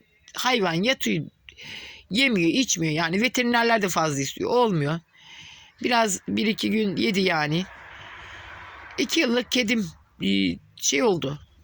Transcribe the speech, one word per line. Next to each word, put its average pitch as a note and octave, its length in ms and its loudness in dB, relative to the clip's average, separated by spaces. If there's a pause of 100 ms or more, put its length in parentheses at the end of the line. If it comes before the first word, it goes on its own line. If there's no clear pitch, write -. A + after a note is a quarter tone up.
(360)
hayvan G#3+ 380 0
yatıyor, G3+ 520 0 (840)
yemiyor, G3+ 400 2
içmiyor. F3 440 0
Yani E3+ 280 0
veterinerler A#3+ 600 2
de F#3+ 80 0
fazla D#3 320 0
istiyor. - 280 -4
Olmuyor. E3+ 500 2 (840)
Biraz A3+ 440 2
bir G#3 200 0
iki G#3 240 0
gün G#3 240 0
yedi G3+ 260 0
yani. E3 440 0 (1300)
İki D4 220 0
yıllık B3 320 0
kedim, A3+ 360 0 (360)
e, - 60 0 (460)
şey - 280 0
oldu. D3+ 360 0 (240)